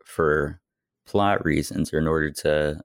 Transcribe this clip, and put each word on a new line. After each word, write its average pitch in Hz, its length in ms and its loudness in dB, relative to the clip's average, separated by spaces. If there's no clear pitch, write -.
for 76 560 0
plot 101 380 0
reasons 78 480 -2
or 78 60 0
in 78 80 2
order 78 240 0
to 76 540 0